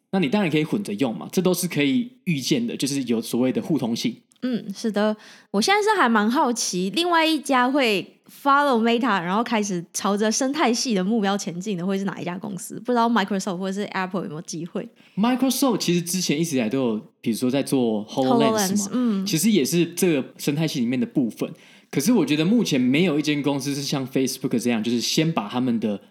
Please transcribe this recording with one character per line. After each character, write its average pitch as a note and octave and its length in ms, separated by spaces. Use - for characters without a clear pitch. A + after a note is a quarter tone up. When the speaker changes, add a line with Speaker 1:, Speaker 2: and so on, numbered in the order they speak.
Speaker 1:
那 G3 80
你 D3+ 100
当 G#3 120
然 E3+ 80
可 D3+ 80
以 D3+ 60
混 B2 180
着 G#2 120
用 A2 220
嘛， D#2 160
这 F#3+ 100
都 F3+ 120
是 F3 140
可 D3 160
以 B2+ 260
预 D#3 160
见 B2 260
的， - 120
就 C#3+ 100
是 C#3 160
有 A#2 180
所 A#2+ 200
谓 B2+ 100
的 A2+ 100
互 D#3 160
通 A#2 160
性。 A2+ 220
Speaker 2:
嗯， B3 200
是 A3 180
的。 G#3+ 240
我 G3 100
现 F#4+ 120
在 G#4 80
是 G#4 180
还 C4 80
蛮 A3 220
好 B3+ 240
奇， F#3+ 380
另 E4+ 180
外 E4 160
一 D#4+ 140
家 B3 300
会 A#3 380
follow C#4 500
Meta， A#3 400
然 F3 160
后 A#3 80
开 A3+ 180
始 F3+ 300
朝 G3+ 240
着 G#3+ 160
生 C4 220
态 D4 180
系 A#3+ 220
的 F#3 100
目 A3 160
标 G3 160
前 F3+ 240
进 G3 160
的 E3+ 80
会 G3 140
是 G3 60
哪 - 180
一 - 20
家 F3 140
公 F#3+ 180
司？ - 240
不 A#3 120
知 A#3+ 40
道 A#3 140
Microsoft G3 480
或 F#3+ 140
者 - 20
是 G3+ 140
Apple F#3 340
有 D#3+ 80
没 D3 60
有 D#3 80
机 D#3+ 200
会？ - 240
Speaker 1:
Microsoft B3 600
其 F3 160
实 F3 60
之 F3 200
前 D#3 180
一 E3+ 60
直 C#3 120
以 - 20
来 A2 100
都 C3+ 100
有， A2+ 220
比 A#2+ 100
如 G#2 60
说 B2+ 120
在 C3+ 140
做 A2+ 440
HoloLens G3+ 680
嘛， G3+ 80
Speaker 2:
HoloLens， - 60
嗯。 A3 340
Speaker 1:
其 G3 120
实 F3 120
也 E3 160
是 E3+ 220
这 E3+ 260
个 C3 100
生 D3 160
态 D#3 140
系 D3+ 120
里 A#2 60
面 B2+ 140
的 A#2 80
部 B2 200
分。 - 220
可 - 100
是 G3+ 140
我 F3 120
觉 C#3+ 100
得 D#3 100
目 G#3+ 180
前 C#3+ 160
没 C3+ 260
有 D3+ 120
一 D#3 40
间 D3 200
公 C#3+ 180
司 C#3 140
是 C#3+ 80
像 C3+ 260
Facebook C3 520
这 A#2+ 100
样， A2 140
就 A#2 80
是 A#2+ 100
先 D#3+ 300
把 A2+ 180
他 B2 100
们 A#2+ 200
的 G#2+ 200